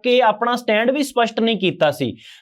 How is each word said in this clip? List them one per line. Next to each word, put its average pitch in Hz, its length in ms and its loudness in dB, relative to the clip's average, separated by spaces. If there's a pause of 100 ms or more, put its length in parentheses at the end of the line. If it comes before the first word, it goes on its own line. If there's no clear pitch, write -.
ਕੇ 247 180 2
ਆਪਣਾ 233 340 0
ਸਟੈਂਡ 233 360 0
ਵੀ 285 120 0
ਸਪਸ਼ਟ 233 360 -2
ਨਹੀਂ 226 200 0
ਕੀਤਾ 156 320 0
ਸੀ। 123 260 -6 (240)